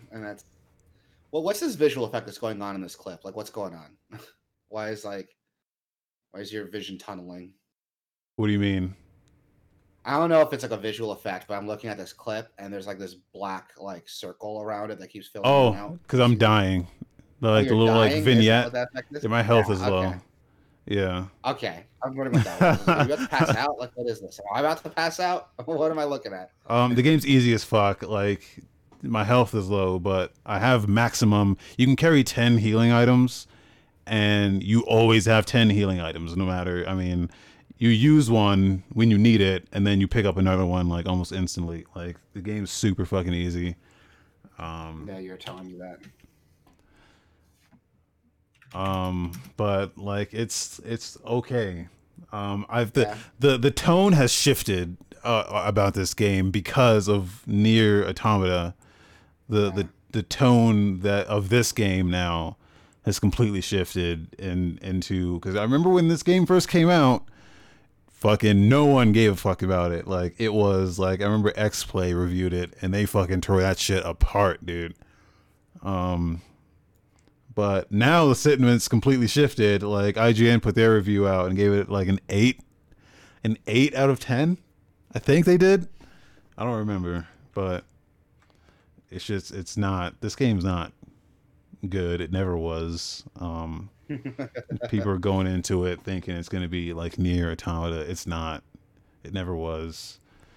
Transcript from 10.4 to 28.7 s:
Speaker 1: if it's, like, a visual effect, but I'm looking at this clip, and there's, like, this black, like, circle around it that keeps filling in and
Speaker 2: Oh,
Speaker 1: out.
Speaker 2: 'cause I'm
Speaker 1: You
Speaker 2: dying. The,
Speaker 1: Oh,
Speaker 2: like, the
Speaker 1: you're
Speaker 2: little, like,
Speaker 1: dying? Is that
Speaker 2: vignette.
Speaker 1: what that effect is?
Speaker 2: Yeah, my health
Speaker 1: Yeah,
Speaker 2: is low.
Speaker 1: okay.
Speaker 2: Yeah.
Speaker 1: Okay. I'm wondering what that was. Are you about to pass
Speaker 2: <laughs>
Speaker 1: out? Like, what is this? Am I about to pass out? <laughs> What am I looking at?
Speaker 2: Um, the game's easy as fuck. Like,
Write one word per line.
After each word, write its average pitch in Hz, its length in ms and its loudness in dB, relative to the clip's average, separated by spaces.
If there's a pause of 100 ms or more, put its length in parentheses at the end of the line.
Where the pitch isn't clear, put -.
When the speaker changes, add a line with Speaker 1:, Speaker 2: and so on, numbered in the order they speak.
Speaker 1:
if 151 120 2
it's, 127 120 -6
like, 117 80 -6
a 113 40 -4
visual 107 360 -8
effect, 92 340 -10
but 104 80 -8
I'm 101 140 -10
looking 107 200 -10
at 104 80 -8
this 92 160 -16
clip, 113 360 -10 (100)
and 98 160 -16
there's, 98 140 -12
like, 95 100 -12
this 92 160 -14 (180)
black, 95 460 -12
like, 92 300 -16
circle 107 520 -14
around 107 300 -8
it 104 80 -12
that 92 100 -18
keeps 101 200 -20
filling 107 200 -2
in 139 60 4
and 123 220 4
Speaker 2:
Oh, - 20 -12
Speaker 1:
out. 104 200 -14 (100)
Speaker 2:
'cause 127 100 0
I'm 123 140 4
Speaker 1:
You 107 60 2
Speaker 2:
dying. 98 500 2 (520)
The, 117 80 0
Speaker 1:
Oh, 110 40 4
Speaker 2:
like, 107 120 4
the - 100 -2
Speaker 1:
you're 110 40 4
Speaker 2:
little, 113 160 4
like, 110 160 6
Speaker 1:
dying? 101 100 0
Is 98 40 -4
that 123 100 4
Speaker 2:
vignette. 113 300 6
Speaker 1:
what 117 80 -8
that 123 160 -6
effect - 280 -14
is? 147 60 -10
Speaker 2:
Yeah, 113 80 -4
my 117 120 0
health 110 260 4
Speaker 1:
Yeah, 107 60 0
Speaker 2:
is 92 80 -2
low. 98 140 0 (100)
Speaker 1:
okay. 92 100 -6 (720)
Speaker 2:
Yeah. 95 400 -4 (180)
Speaker 1:
Okay. 113 400 -8 (180)
I'm 131 140 -10
wondering 131 180 -6
what 131 100 2
that - 160 -8 (180)
was. - 100 -2
Are 151 180 2
you 135 80 -2
about - 80 -6
to 254 60 -6
pass 156 220 0
Speaker 2:
<laughs> 120 60 0
Speaker 1:
out? 139 220 -4
Like, 123 160 -10
what 120 160 -8
is 107 100 -8
this? 95 200 -18
Am 101 160 -8
I 127 40 -2
about 156 220 -2
to 160 80 -14
pass 165 300 -4
out? 180 380 -4
<laughs> 123 80 -14
What 156 260 -2
am 156 80 -6
I 147 40 -2
looking 139 280 -6
at? 92 180 -16 (160)
Speaker 2:
Um, 120 300 2
the 123 60 4
game's 147 220 4
easy 131 280 4
as 107 100 0
fuck. 101 400 0
Like, 101 640 -4 (380)